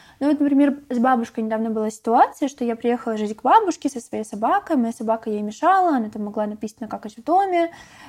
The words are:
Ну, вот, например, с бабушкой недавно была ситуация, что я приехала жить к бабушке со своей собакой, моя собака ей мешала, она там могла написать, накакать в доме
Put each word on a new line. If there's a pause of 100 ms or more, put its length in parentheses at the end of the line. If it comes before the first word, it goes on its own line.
(200)
Ну,
вот,
например, (100)
с
бабушкой
недавно
была
ситуация,
что
я
приехала
жить
к
бабушке
со
своей
собакой,
моя
собака
ей
мешала,
она
там
могла
написать,
накакать
в
доме (400)